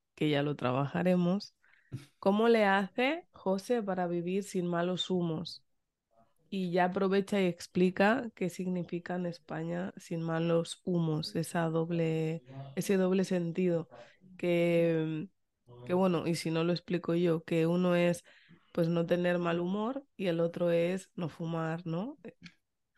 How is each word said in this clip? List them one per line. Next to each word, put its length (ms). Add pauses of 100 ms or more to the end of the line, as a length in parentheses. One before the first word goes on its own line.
(180)
que 120
ya 140
lo 140
trabajaremos, 1000 (640)
¿cómo 300
le 160
hace 680
José 500
para 280
vivir 340
sin 240
malos 420
humos? 560 (840)
Y 220
ya 140
aprovecha 540
y 60
explica 880
qué 160
significa 640
en 120
España 680
sin 240
malos 640
humos, 520
esa 320
doble, 760 (320)
ese 220
doble 260
sentido. 680 (480)
Que, 920 (580)
que 80
bueno, 320
y 80
si 160
no 140
lo 80
explico 420
yo, 300
que 220
uno 280
es, 300 (480)
pues, 160
no 180
tener 320
mal 220
humor 440 (120)
y 100
el 140
otro 300
es 440
no 140
fumar, 580
¿no? 320 (800)